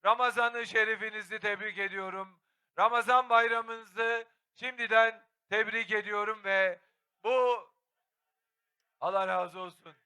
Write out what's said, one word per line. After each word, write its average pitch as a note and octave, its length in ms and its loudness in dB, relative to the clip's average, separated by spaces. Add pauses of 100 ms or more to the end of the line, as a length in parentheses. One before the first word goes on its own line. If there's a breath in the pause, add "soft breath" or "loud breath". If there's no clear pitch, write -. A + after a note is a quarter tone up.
Ramazan-ı A#3+ 600 0
Şerifinizi G#3+ 720 -2
tebrik G#3 380 -6
ediyorum. F#3+ 600 -8 (400)
Ramazan A#3+ 500 4
bayramınızı A3+ 960 0 (280)
şimdiden A3+ 680 2 (260)
tebrik G#3+ 420 0
ediyorum G#3 520 -2
ve F#3+ 360 0 (440)
bu, B3 460 2 (1300)
Allah F#3+ 260 0
razı F3+ 320 -4
olsun. E3+ 360 -16 (100)